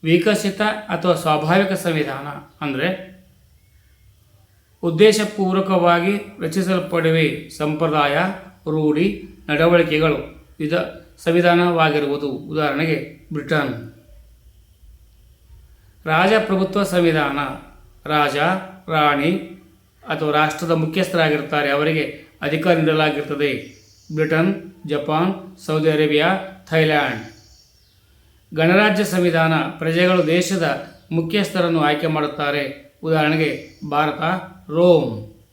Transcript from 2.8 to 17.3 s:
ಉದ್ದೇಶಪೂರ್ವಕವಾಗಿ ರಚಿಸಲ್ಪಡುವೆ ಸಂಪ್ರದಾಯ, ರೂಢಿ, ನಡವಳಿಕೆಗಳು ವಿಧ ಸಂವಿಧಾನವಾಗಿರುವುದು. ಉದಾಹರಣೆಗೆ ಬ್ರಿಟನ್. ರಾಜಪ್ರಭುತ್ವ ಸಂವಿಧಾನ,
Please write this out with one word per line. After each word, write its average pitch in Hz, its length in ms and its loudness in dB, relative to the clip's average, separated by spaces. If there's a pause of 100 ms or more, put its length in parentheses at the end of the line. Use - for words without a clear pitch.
ಉದ್ದೇಶಪೂರ್ವಕವಾಗಿ 185 1300 2 (300)
ರಚಿಸಲ್ಪಡುವೆ 165 1160 0
ಸಂಪ್ರದಾಯ, 151 600 0 (540)
ರೂಢಿ, 156 520 0 (260)
ನಡವಳಿಕೆಗಳು 156 960 2 (120)
ವಿಧ 156 140 -4 (440)
ಸಂವಿಧಾನವಾಗಿರುವುದು. 165 1120 2
ಉದಾಹರಣೆಗೆ 147 1040 -4
ಬ್ರಿಟನ್. 143 580 -4 (2250)
ರಾಜಪ್ರಭುತ್ವ 190 760 2
ಸಂವಿಧಾನ, 156 560 0 (680)